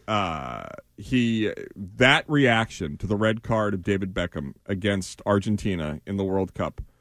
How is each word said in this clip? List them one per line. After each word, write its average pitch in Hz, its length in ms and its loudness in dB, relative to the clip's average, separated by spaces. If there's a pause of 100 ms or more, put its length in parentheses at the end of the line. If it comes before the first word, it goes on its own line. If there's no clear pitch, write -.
uh, 76 560 -2 (340)
he, 113 540 2 (240)
that 113 540 4
reaction 113 680 2
to - 100 -6
the 104 100 0
red 110 260 0
card 107 300 0
of 87 100 -4
David 98 300 0
Beckham 82 400 -4 (120)
against 98 600 -2
Argentina 95 800 2
in 98 120 -4
the 98 60 0
World 95 300 0
Cup - 280 -4 (200)